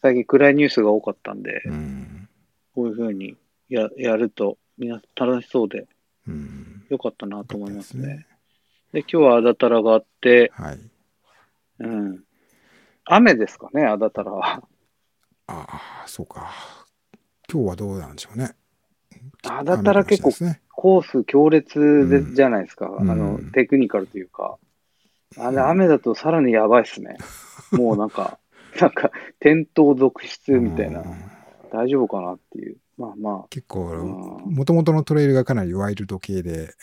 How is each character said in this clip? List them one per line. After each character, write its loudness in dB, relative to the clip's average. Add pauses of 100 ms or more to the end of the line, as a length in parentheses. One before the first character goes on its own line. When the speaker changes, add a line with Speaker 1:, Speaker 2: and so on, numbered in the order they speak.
Speaker 1:
最 2
近 0
暗 4
い 4
ニ 2
ュ 0
ー 0
ス 0
が 2
多 2
か -8
っ -10
た -12
ん -12
で、 -10
Speaker 2:
う -8
ん。 -14 (460)
Speaker 1:
こ -4
う -4
い -6
う -12
風 -6
に -12 (320)
や-、 -2
や -2
る -2
と、 -6 (200)
み -8
ん -8
な -12 (140)
楽 -2
し -20
そ 0
う -4
で、 -12 (400)
Speaker 2:
う -14
ん。 -16
Speaker 1:
よ -4
か -6
っ -8
た -14
な -12
と -14
思 -10
い -12
ま -14
す -16
ね。 -10
Speaker 2:
よ -10
か -12
っ -16
た -20
で -20
す -20
ね。 - (680)
Speaker 1:
で、 -4
今 -14
日 -2
は 6
あ 4
だ 4
た 2
ら 2
が 4
あ 4
っ -4 (160)
て、 6
Speaker 2:
は -12
い。 -14 (1000)
Speaker 1:
う -10
ん。 -6 (800)
雨 8
で -2
す -16
か -20
ね、 0
あ 2
だ 0
た -8
ら -8
は。 -6 (840)
Speaker 2:
あ -14
あ、 -18
そ -16
う -14
か。 -16 (1040)
今 -2
日 -2
は -10
ど -8
う -8
な -12
ん -18
で -16
し -16
ょ -20
う -8
ね。 -8 (920)
Speaker 1:
あ -8
だ 0
た 4
ら 4
結 0
構 4
Speaker 2:
雨 4
か -
も -
し -6
れ -4
な -2
い -4
で -18
す -20
ね。 -20
Speaker 1:
コ 4
ー -2
ス -2
強 6
烈 2 (300)
で、 6
Speaker 2:
う -2
ん。 -12
Speaker 1:
じ 4
ゃ 4
な 0
い -8
で -18
す -20
か。 -10
Speaker 2:
う -6
ん。 2
Speaker 1:
あ 0
の、 -2 (140)
テ 2
ク 0
ニ 2
カ -2
ル -6
と -14
い -12
う -16
か。 -10 (800)
あ -6
れ、 -2
Speaker 2:
う 0
ん。 2
Speaker 1:
雨 4
だ 6
と -2
さ -4
ら 2
に 4
や 4
ば 6
い 4
っ 0
す -16
ね。 -16 (260)
Speaker 2:
<laughs> -12
Speaker 1:
も 2
う -2
な -2
ん -8
か、 -6 (420)
な 6
ん 4
か、 -2 (300)
転 4
倒 4
続 0
出 -6
み 2
た -2
い -8
な。 -10
Speaker 2:
う -14
ん。 -14 (640)
Speaker 1:
大 -2
丈 2
夫 -4
か -6
な -8
っ -20 (140)
て -14
い -14
う。 -20 (200)
ま -12
あ -18
ま -8
あ。 -20
Speaker 2:
結 -14
構、 -8 (600)
Speaker 1:
う -8
ん。 -4
Speaker 2:
元 0
々 2
の 0
ト -2
レ 2
イ 2
ル 2
が 2
か -2
な -2
り -6
ワ -4
イ -6
ル -10
ド -10
系 -8
で。 -10 (120)